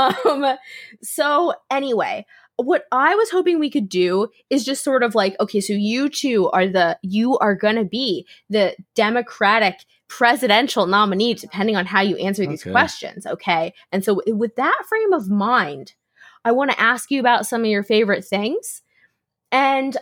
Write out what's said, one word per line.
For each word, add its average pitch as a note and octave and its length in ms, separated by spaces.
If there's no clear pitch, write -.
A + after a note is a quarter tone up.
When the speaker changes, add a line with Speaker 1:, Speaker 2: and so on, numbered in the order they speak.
Speaker 1:
Um, C#4 320
so D4 500
anyway, A3+ 560
what C4+ 360
I C#4+ 220
was A4 160
hoping F4 300
we D4 100
could G#3+ 200
do F#3 400
is C4+ 160
just C4+ 180
sort C4 200
of A3+ 100
like, G3 260
okay, G#3 220
so G3+ 120
you A3+ 360
two A#3 400
are F#3 180
the, F3+ 360
you A3 340
are G#3 160
gonna G#3 320
be A3 400
the G3+ 260
Democratic A3 800
presidential A#3 800
nominee, G#3 480
depending G#3 400
on F3+ 100
how G3 160
you G3+ 160
answer G3 300
these - 160
Speaker 2:
Okay. - 80
Speaker 1:
questions, - 560
okay? E3+ 440
And F#3+ 120
so G#3 120
w-, G#3+ 200
with A3+ 200
that D#4+ 340
frame A4 240
of G#3 160
mind, G3 640
I A#3 100
wanna C4+ 260
ask A#3 320
you C#4 80
about A#3 260
some A#3 160
of A3 60
your G3+ 160
favorite G#3 420
things. A3 560
And C4+ 500